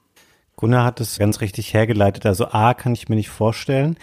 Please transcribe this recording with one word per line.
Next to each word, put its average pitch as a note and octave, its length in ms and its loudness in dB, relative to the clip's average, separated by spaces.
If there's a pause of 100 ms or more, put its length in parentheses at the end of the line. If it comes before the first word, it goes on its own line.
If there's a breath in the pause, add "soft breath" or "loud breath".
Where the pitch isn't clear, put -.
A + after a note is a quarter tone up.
(560 soft breath)
Gunnar A#2+ 300 2
hat A#2+ 140 -4
es A2 200 -6
ganz G#2 200 2
richtig G#2 360 -6
hergeleitet. G#2 500 2
Also G#2 220 2
A A2 260 2
kann B2 200 -2
ich - 160 -8
mir A2+ 60 0
nicht G#2+ 140 -2
vorstellen. C3+ 720 -2